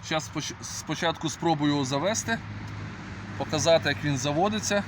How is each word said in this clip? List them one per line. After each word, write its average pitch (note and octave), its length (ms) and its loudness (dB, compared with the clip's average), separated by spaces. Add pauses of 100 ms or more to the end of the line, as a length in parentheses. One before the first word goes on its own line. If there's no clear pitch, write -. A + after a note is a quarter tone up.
Щас D#3 200 -2
споч-, - 360 -6
спочатку D#3+ 680 -2
спробую D3+ 420 2
його C#3+ 140 2
завести, F#3 540 0 (960)
показати, D#3 520 4
як C#3+ 140 0
він C#3+ 140 2
заводиться. G3 720 2